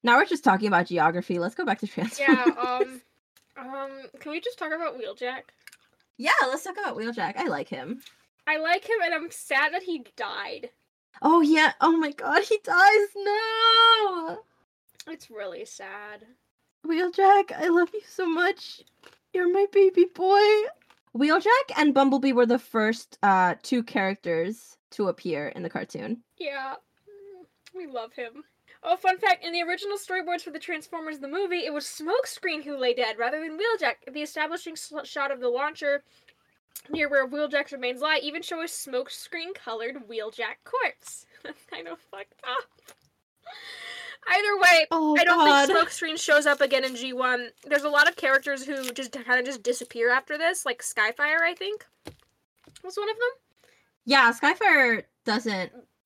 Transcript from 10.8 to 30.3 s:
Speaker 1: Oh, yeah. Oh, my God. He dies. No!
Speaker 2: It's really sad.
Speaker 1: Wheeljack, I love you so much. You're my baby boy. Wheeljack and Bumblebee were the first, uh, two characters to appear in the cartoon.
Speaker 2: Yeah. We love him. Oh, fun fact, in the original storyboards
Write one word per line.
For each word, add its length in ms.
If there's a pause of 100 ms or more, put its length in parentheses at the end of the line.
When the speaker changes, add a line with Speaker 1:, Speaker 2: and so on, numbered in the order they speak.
Speaker 1:
Oh, 200
yeah. 380
Oh, 160
my 160
God. 320
He 200
dies. 520
No! 1200 (680)
Speaker 2:
It's 220
really 340
sad. 640 (600)
Speaker 1:
Wheeljack, 680
I 160
love 260
you 160
so 180
much. 540 (500)
You're 220
my 180
baby 340 (100)
boy. 260 (720)
Wheeljack 640
and 160
Bumblebee 380
were 160
the 100
first, 640
uh, 400
two 220
characters 920 (160)
to 180
appear 400
in 120
the 80
cartoon. 540 (160)
Speaker 2:
Yeah. 360 (1000)
We 100
love 280
him. 300 (400)
Oh, 140
fun 220
fact, 260
in 80
the 80
original 360
storyboards 440